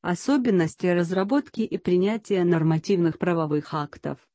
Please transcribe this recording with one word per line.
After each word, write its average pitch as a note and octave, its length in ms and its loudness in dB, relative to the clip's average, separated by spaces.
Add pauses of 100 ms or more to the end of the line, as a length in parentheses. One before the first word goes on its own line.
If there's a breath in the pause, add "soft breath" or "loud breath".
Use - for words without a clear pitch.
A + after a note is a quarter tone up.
Особенности F#3 800 0
разработки F#3 760 0
и A3 180 -4
принятия F#3+ 640 0
нормативных E3 760 2
правовых D#3+ 560 -2
актов D3 460 -8 (160)